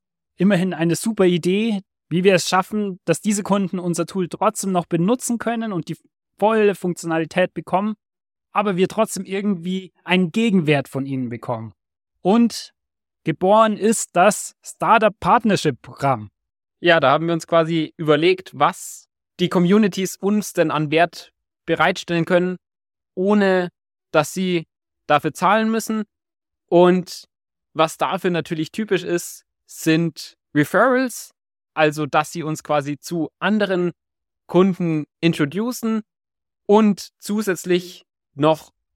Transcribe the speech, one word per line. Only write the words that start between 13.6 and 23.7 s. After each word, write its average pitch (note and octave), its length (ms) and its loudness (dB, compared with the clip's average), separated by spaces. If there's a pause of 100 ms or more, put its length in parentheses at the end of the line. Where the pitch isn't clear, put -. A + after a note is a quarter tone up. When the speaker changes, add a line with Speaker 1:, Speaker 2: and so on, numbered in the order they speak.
Speaker 1:
ist G#3+ 360 0
das F#3+ 480 2
Startup G#3 600 0
Partnership F#3+ 600 0
Programm. B2+ 480 -4 (520)
Speaker 2:
Ja, E3+ 180 4
da C3+ 120 4
haben D#3 160 2
wir E3+ 60 0
uns D#3+ 140 -4
quasi E3 480 0
überlegt, D#3+ 580 0
was - 540 -2 (320)
die F3+ 100 0
Communities F#3 680 2
uns G#3 340 -2
denn E3 180 0
an D3 220 -4
Wert E3 400 0 (340)
bereitstellen E3 600 -2
können, F3+ 320 0 (580)
ohne F#3+ 540 2 (420)